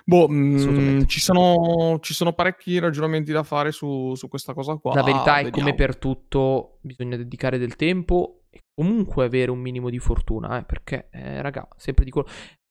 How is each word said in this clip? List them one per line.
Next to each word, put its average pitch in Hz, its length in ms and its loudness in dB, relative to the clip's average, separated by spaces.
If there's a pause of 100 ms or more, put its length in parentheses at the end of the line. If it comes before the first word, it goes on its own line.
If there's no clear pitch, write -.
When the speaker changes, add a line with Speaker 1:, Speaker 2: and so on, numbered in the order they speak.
Speaker 1:
Boh, 175 240 6
mm, 143 280 2
Speaker 2:
Assolutamente. 139 500 4
Speaker 1:
ci - 140 -2
sono, 170 800 4
ci - 140 -8
sono 170 180 0
parecchi 180 480 -2
ragionamenti 156 520 -2
da 156 120 0
fare 147 260 -2
su, 135 460 -6
su 131 120 -14
questa 139 260 -12
cosa 147 220 -6
qua, 131 180 -4
Speaker 2:
La 139 80 4
verità 135 360 4
è, 143 60 0
Speaker 1:
vediamo. 143 260 -2
Speaker 2:
come 131 60 -2
per 131 200 0
tutto, 131 840 -2
bisogna 123 340 -8
dedicare 127 420 -4
del 123 180 -4
tempo 180 760 -2
e - 100 -20 (140)
comunque 170 520 0
avere 123 260 0
un 123 80 -6
minimo 123 300 -6
di 123 100 -6
fortuna, 110 580 -2
eh, - 60 -8
perché, - 480 -8
eh, 135 300 -10
raga, 135 340 -8
sempre - 280 2
di 131 60 -6
quello. 139 180 -2 (420)